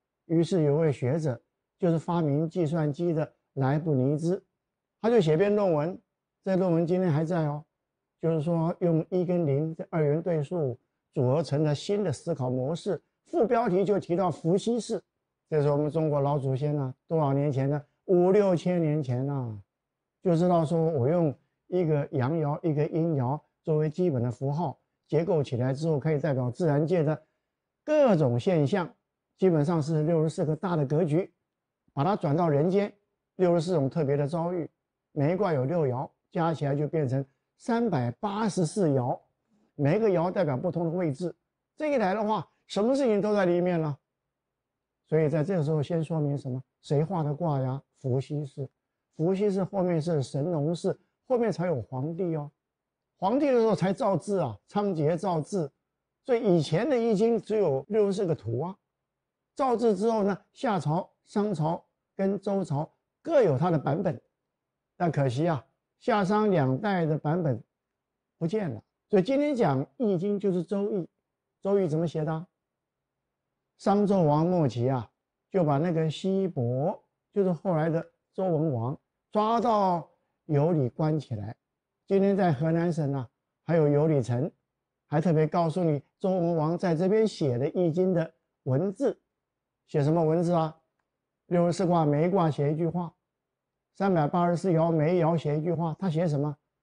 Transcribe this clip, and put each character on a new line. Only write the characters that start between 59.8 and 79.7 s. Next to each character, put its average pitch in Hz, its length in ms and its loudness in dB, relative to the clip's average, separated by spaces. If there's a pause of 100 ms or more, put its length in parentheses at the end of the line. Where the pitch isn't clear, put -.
之 208 160 0
后 220 140 0
呢， 185 120 0 (180)
夏 208 260 -2
朝、 156 320 -2 (140)
商 214 260 -2
朝 160 320 -4 (320)
跟 196 240 -2
周 196 240 -2
朝 147 260 -6 (300)
各 302 220 2
有 147 160 2
它 175 120 0
的 165 80 2
版 147 240 -2
本。 113 160 -2 (800)
但 175 160 0
可 139 160 0
惜 131 180 -2
啊， 156 180 -2 (340)
夏 208 260 0
商 208 260 2
两 131 280 2
代 196 260 -2
的 151 140 -2
版 160 240 -2
本 131 200 -2 (760)
不 165 80 -4
见 185 260 -4
了。 104 100 -12 (280)
所 208 100 6
以 - 20 0
今 269 160 0
天 294 160 0
讲 147 320 0 (120)
《易 208 180 0
经》 202 240 -2
就 202 100 -2
是 175 140 -2
周 202 260 -4
易。 196 160 -4 (540)
周 202 180 0
易 190 80 2
怎 156 120 -2
么 165 100 -2
写 156 160 -4
的？ 160 220 -6 (1300)
商 202 300 2
纣 190 160 4
王 151 240 4
末 175 200 2
期 117 220 0
啊， 123 220 -2 (400)
就 185 140 0
把 143 140 2
那 170 120 0
个 160 180 -2
西 190 380 -2
伯， 139 580 -4 (280)
就 202 100 0
是 180 100 2
后 180 220 -2
来 160 160 0
的 160 220 -4 (200)
周 190 120 -4
文 160 280 0
王， 120 240 -4 (360)
抓 214 280 2
到 196 480 0 (360)